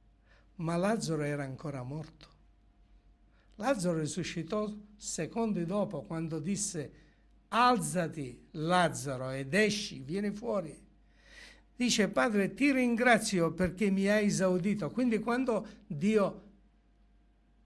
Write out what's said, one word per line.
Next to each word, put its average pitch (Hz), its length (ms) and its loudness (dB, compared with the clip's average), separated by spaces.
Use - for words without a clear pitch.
Ma 170 200 -2
Lazzaro 170 480 0
era 143 200 -2
ancora 135 380 -8
morto. 143 460 -12
Lazzaro 190 440 0
risuscitò 165 680 -4
secondi 180 680 -4
dopo, 190 380 -2
quando 160 360 -6
disse: 151 520 -4
"Alzati, 165 1040 0
Lazzaro, 143 800 0
ed 135 240 -6
esci, 208 460 2
vieni 190 320 -4
fuori." 202 500 -6
Dice: 226 320 2
"Padre, 208 460 2
ti 277 180 2
ringrazio 226 800 4
perché 185 380 0
mi 196 180 2
hai 208 200 4
esaudito." 180 640 2
Quindi 233 260 2
quando 240 500 0
Dio 190 540 2